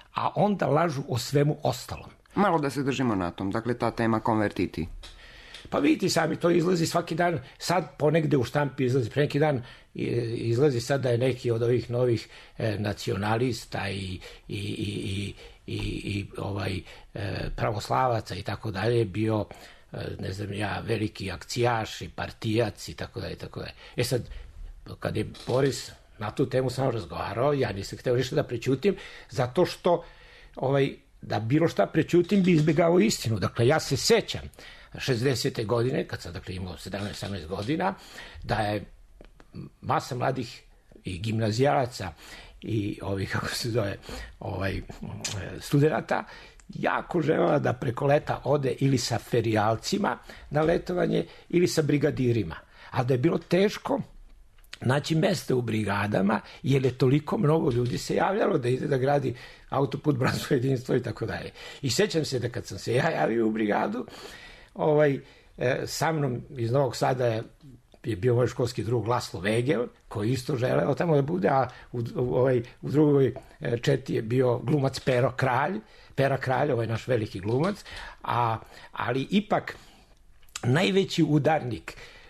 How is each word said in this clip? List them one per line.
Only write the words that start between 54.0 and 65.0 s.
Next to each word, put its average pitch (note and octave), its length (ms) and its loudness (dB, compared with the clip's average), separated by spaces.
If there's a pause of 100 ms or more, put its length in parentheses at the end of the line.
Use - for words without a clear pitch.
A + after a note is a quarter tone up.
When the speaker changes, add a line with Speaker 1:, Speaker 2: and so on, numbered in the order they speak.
Speaker 1:
naći C#3+ 340 2
mesta G3 400 2
u B2 60 2
brigadama, G#2+ 800 0 (220)
jer C3+ 220 4
je B2 120 0
toliko D3 400 4
mnogo D#3+ 340 4
ljudi A#2+ 260 0
se - 180 -2
javljalo G3 420 2
da A#2+ 120 0
ide C3 180 0
da C#3 100 2
gradi C3 380 2 (340)
autoput C#3 480 0
Bratstvo B2+ 380 0
jedinstvo C3 400 0
i B2 80 2
tako A2 220 -6
dalje. F#2+ 260 -6 (300)
I C3+ 80 0
sećam E3 360 2
se B2+ 140 -2
da A2+ 100 -2
kad A2+ 160 -8
sam F#2+ 120 -12
se A#2 160 -2
ja D3+ 160 4
javio D#3 380 2
u A3 40 2
brigadu, G#3 540 0 (680)
ovaj, D3+ 460 4 (380)